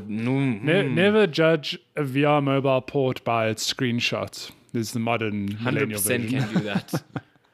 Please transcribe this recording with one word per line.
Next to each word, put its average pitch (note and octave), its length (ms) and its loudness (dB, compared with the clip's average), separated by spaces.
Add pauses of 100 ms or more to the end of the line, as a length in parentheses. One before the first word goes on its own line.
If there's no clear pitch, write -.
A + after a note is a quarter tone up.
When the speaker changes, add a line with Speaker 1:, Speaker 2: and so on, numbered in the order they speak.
Speaker 1:
no. A2+ 320 -2
Speaker 2:
Ne-, C#3 460 0
Speaker 1:
Mm. C#3+ 100 -2
Speaker 2:
never G3+ 320 4
judge D#3+ 500 2 (200)
a D3+ 80 -2
V C3+ 200 0
R D3 160 4
mobile C3+ 400 2
port C3 440 -2
by A2+ 240 2
its A2 160 -2 (100)
screenshot A#2 760 -4 (200)
is A2+ 200 -2
the A#2+ 80 -2
modern A2 460 -2
millennial G#2+ 180 -6
Speaker 1:
Hundred A2 260 0
percent G#2+ 320 -2
Speaker 2:
version. A#2 220 -2
Speaker 1:
can A2 100 -4
do - 60 2
that. G#2 420 -4 (520)